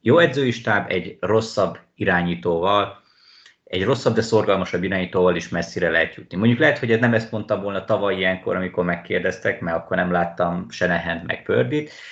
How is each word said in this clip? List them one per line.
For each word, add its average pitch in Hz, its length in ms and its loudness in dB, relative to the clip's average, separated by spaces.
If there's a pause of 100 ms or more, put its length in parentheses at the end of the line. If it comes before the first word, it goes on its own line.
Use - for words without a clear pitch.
jó 123 160 6
edzői 139 340 4
stáb 101 400 -2
egy 90 280 -4
rosszabb 101 600 0 (160)
irányítóval, 87 1040 0 (640)
egy 92 200 -4
rosszabb, 120 300 0
de 110 80 2
szorgalmasabb 95 640 0
irányítóval 92 520 2
is 85 140 -6
messzire 85 400 -2
lehet 80 260 0
jutni. - 220 -12
Mondjuk 117 220 2
lehet, 151 180 4
hogy 117 140 -4
ez 113 80 4
nem 120 140 4
ezt 110 180 -2
mondtam 104 300 -2
volna 98 240 -6
tavaly 98 300 0
ilyenkor, 92 400 -2
amikor 90 280 -2
megkérdeztek, 90 760 -2
mert 82 160 -2
akkor 87 200 -4
nem 90 140 0
láttam 87 580 -2
Shanahan-t 85 560 -2
meg - 180 -8
Purdyt, 127 480 0 (200)